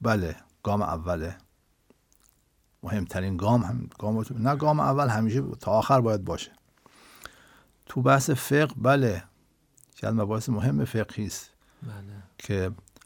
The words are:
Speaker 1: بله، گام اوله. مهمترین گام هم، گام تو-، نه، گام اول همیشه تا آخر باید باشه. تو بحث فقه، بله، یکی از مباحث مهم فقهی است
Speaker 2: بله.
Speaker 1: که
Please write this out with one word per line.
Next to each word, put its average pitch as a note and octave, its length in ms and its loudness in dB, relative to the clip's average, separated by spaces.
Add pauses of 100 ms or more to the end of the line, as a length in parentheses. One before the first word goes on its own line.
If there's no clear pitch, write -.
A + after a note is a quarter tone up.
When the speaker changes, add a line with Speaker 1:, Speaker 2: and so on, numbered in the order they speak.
Speaker 1:
بله، G2+ 340 0 (280)
گام G2+ 180 0
اوله. E2 540 -4 (1500)
مهمترین F#2 540 -4
گام A2 260 2
هم، A#2 260 -6 (100)
گام A2 240 -2
تو-، B2 140 -10
نه، C3 180 2
گام D3+ 240 2
اول C#3 280 2
همیشه A2+ 360 0 (160)
تا - 120 -4
آخر A#2+ 300 4
باید G#2+ 240 0
باشه. - 260 -6 (1300)
تو - 160 -4
بحث C3+ 280 4
فقه، C#3+ 480 2
بله، A#2+ 460 2 (680)
یکی - 140 -6
از A2 60 0
مباحث G#2+ 360 -2
مهم B2+ 360 0
فقهی G#2+ 400 -4
است - 240 -10 (340)
Speaker 2:
بله. A2+ 80 -12 (460)
Speaker 1:
که F#2+ 340 -2 (340)